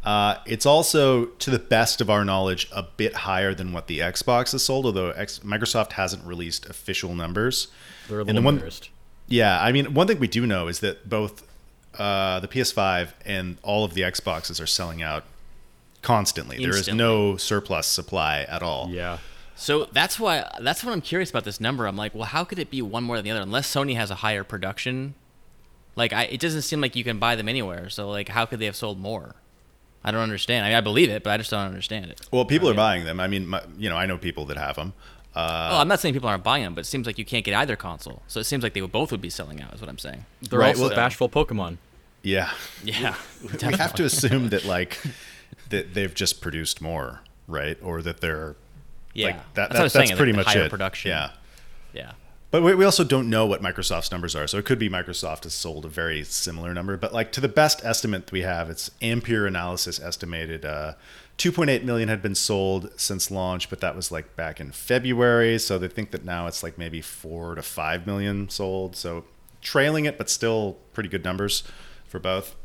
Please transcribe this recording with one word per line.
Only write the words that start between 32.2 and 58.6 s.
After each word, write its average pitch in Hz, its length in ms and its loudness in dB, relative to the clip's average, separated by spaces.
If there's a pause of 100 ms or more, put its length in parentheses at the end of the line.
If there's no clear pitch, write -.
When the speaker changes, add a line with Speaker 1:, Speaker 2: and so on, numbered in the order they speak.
Speaker 1:
Well, 123 140 4
people 160 220 4
Speaker 3:
I 127 40 6
Speaker 1:
are - 20 6
Speaker 3:
mean 101 40 4
Speaker 1:
buying 101 280 4
them. 85 140 -4
I 92 80 0
mean, 98 200 -2
my, 92 140 -2 (160)
you 104 120 -2
know, 85 60 0
I 92 120 2
know 92 100 -2
people 82 280 -4
that 69 120 -6
have 71 220 -4
'em. 90 140 -6 (420)
Uh, 82 380 -2
Speaker 3:
Oh, 175 40 4
I'm 147 100 6
not 196 120 4
saying 156 160 0
people 127 140 -4
aren't 95 140 0
buying 131 200 2
'em, 87 100 -6
but 82 80 -8
it - 40 -8
seems 131 200 -4
like 107 140 -6
you 110 60 -6
can't 117 200 -2
get 101 80 0
either 120 220 2
console. - 520 -12
So - 120 -6
it 113 60 -2
seems 135 180 -2
like 107 100 -2
they 101 80 -4
would, 95 100 -6
both 139 200 0
would 107 100 -4
be 85 80 -8
selling 76 320 -10
out, - 120 -16
is 104 80 -14
what - 80 -14
I'm 65 100 -14
saying. 65 260 -12 (160)
Speaker 2:
They're - 180 0
Speaker 1:
Right, 107 160 8
Speaker 2:
also 127 120 4
Speaker 1:
well, 107 80 2
Speaker 2:
bashful 120 340 2
Pokemon. 101 480 -2 (460)
Speaker 1:
Yeah. 95 280 2 (320)
Speaker 3:
Yeah, 110 320 -2 (140)
Speaker 1:
<laughs> - 140 -20
We - 60 -12
have - 100 -8
to 120 100 0
Speaker 3:
definitely. 160 360 2
Speaker 1:
assume 127 440 4
that, 101 160 0
like, 90 340 -2 (720)
that 92 240 -2
they've 95 200 -2
just - 280 -2
produced 80 400 -4
more, 76 400 -6 (260)
right? 76 340 -4
Or 82 200 -6
that 82 180 -6
they're, 78 360 -4 (580)
Speaker 3:
Yeah. 107 140 0
Speaker 1:
like, 90 80 -2
that, 78 80 -14 (100)
Speaker 3:
That's 104 160 0
Speaker 1:
that, - 40 -6
Speaker 3:
what 120 60 4
I 165 40 8
was 143 100 4
Speaker 1:
that's 135 160 8
Speaker 3:
saying, 92 80 0
Speaker 1:
pretty 123 160 6
Speaker 3:
like, 98 140 4
Speaker 1:
much 107 80 6
Speaker 3:
higher 95 100 6
Speaker 1:
it. 76 40 0
Speaker 3:
production. 95 400 -4
Speaker 1:
Yeah. 76 200 0 (640)
Speaker 3:
Yeah. - 180 -12 (400)
Speaker 1:
But 165 100 6
we, 180 140 10
we 190 100 10
also 185 180 6
don't 131 280 4
know 110 160 6
what 98 160 2
Microsoft's 90 480 -2
numbers 87 240 -4
are, 76 100 -2
so 95 140 -2
it 104 60 -6
could 127 120 4
be 107 100 0
Microsoft 90 580 -4
has 78 100 -8
sold 76 300 -6
a - 20 -8
very 80 360 -2
similar 85 480 -6
number. 90 260 -4
But, 98 140 -4
like, 113 200 -2
to 131 100 0
the 139 60 6
best - 360 4
estimate 110 480 0
we 95 100 0
have, 85 280 -2